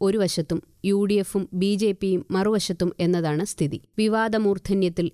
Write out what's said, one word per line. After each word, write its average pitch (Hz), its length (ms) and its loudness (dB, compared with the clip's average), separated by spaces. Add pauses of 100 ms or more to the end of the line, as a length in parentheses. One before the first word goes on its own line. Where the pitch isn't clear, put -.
ഒരു 202 160 2
വശത്തും 170 400 -2 (260)
യു 196 220 2
ഡി 202 100 2
എഫും 196 280 0 (100)
ബി 185 220 0
ജെ 202 160 0
പിയും 190 380 -2
മറുവശത്തും 190 600 0 (100)
എന്നതാണ് 170 460 0
സ്ഥിതി. - 320 -4 (180)
വിവാദമൂർധന്യത്തിൽ 208 1200 0